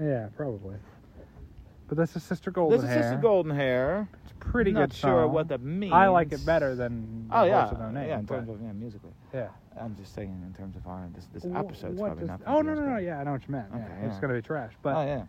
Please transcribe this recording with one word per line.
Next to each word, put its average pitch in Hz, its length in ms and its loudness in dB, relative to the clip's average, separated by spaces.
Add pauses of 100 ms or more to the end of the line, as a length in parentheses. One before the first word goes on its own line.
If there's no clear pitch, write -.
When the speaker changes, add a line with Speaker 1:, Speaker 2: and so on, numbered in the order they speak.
Speaker 1:
Yeah, 131 360 0
probably. 101 400 -8 (1120)
But 147 100 -2
this 165 180 2
is 170 60 -6
Sister - 280 -6
Golden 180 300 4
Speaker 2:
This - 80 -2
is 156 60 0
Sister - 180 4
Speaker 1:
Hair. - 80 0
Speaker 2:
Golden 190 320 4
Hair. 143 560 2 (140)
Speaker 1:
It's - 100 -18
a - 40 -20
pretty 208 360 2
Speaker 2:
Not 160 80 2 (100)
Speaker 1:
good - 40 -12
Speaker 2:
sure - 300 4
Speaker 1:
song. 151 80 2
Speaker 2:
what 156 160 2
that 135 140 -2
means. 175 320 -2
Speaker 1:
I 190 140 10
like 170 240 4
it 139 140 -6
better 147 280 4
than 113 560 -6
Speaker 2:
Oh, 226 140 6
yeah. 185 180 6
Speaker 1:
Horses 104 160 0
No 110 120 -6
Name, 135 180 -6
Speaker 2:
Yeah, 143 120 -2
in 104 60 -4
Speaker 1:
but 127 100 -4
Speaker 2:
terms 117 140 -6
of, 107 120 -10
yeah, 110 100 -10
musically. 101 400 -12 (220)
Speaker 1:
Yeah. 123 140 -4 (320)
Speaker 2:
I'm 113 160 -8
just 95 180 -18
saying 95 320 -8
in 95 80 -12
terms 95 220 -12
of 90 100 -12
our, 90 280 -10
this, - 180 -18
this 170 120 -12
Speaker 1:
Wh-, 180 120 -4
Speaker 2:
episode's 180 440 -6
Speaker 1:
what 214 80 -2
Speaker 2:
probably 160 180 -6
Speaker 1:
does, - 20 -4
Speaker 2:
not - 180 -8
Speaker 1:
oh, 269 160 2
Speaker 2:
gonna 311 80 0
Speaker 1:
no, 311 40 -2
Speaker 2:
be 302 60 -2
Speaker 1:
no, 294 60 -2
no, 269 100 -2
Speaker 2:
as 208 40 -2
good. 175 60 -4
Speaker 1:
yeah, 156 140 -6
I 139 40 -4
know 143 80 -2
what 135 160 -6
you 139 40 -4
meant. 120 220 -6
Speaker 2:
Okay, 120 60 -6
Speaker 1:
Yeah, 101 260 -8
it's 113 100 -4
Speaker 2:
yeah. - 40 -8
Speaker 1:
gonna 135 140 0
be 117 80 -2
trash. 123 300 -6 (100)
But 143 140 0
Speaker 2:
Oh, 156 100 0
yeah. 139 220 -4